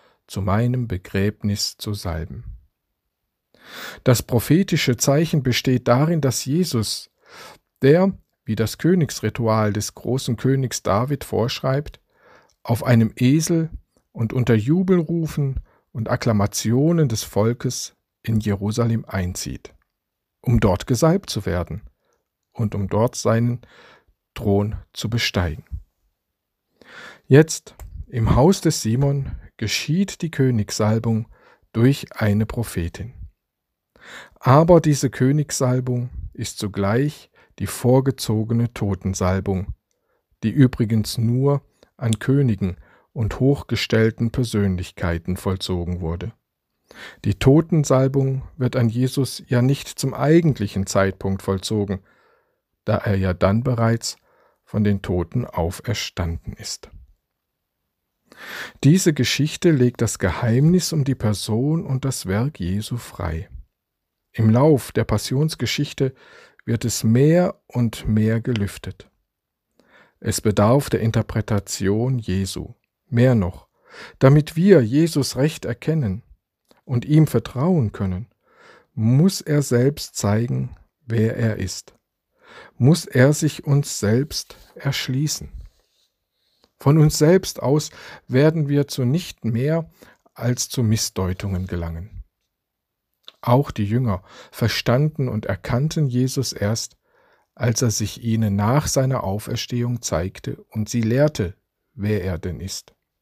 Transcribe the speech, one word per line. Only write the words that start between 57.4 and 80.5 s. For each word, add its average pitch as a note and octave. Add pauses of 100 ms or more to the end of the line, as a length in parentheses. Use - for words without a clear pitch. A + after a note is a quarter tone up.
Diese D#3+
Geschichte D3
legt B2
das A2+
Geheimnis B2+
um D#3
die C3
Person A#2
und C3
das C3+
Werk A2
Jesu G2+
frei. E2+ (840)
Im A2
Lauf C3
der A2
Passionsgeschichte C3+ (520)
wird A#2
es -
mehr D3
und A#2+
mehr A2
gelüftet. - (1080)
Es -
bedarf A2
der A#2
Interpretation A2
Jesu, F#2+ (340)
mehr C3
noch, F#2 (520)
damit D3
wir E3+
Jesus C#3+
recht D3+
erkennen B2 (600)
und B2
ihm D3+
vertrauen C3
können, F#2 (680)
muss C3
er D3
selbst C3
zeigen, B2 (300)